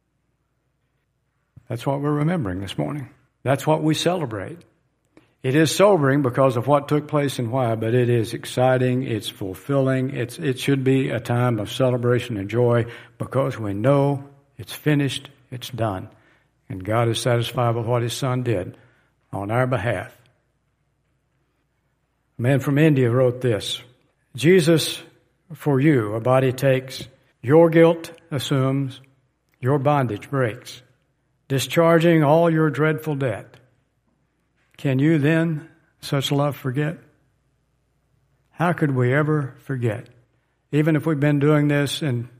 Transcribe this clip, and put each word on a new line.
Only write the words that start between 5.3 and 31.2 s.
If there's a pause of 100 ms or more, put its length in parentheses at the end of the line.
It
is
sobering
because
of
what
took
place
and
why,
but
it
is
exciting,
it's
fulfilling,
it's,
it
should
be
a
time
of
celebration
and
joy (320)
because
we
know (320)
it's
finished, (220)
it's
done, (640)
and
God
is
satisfied
with
what
his
Son
did (540)
on
our
behalf. (2250)
A
man
from
India
wrote
this, (540)
"Jesus, (500)
for
you,
a
body
takes, (340)
your
guilt (180)
assumes, (600)
your
bondage
breaks, (640)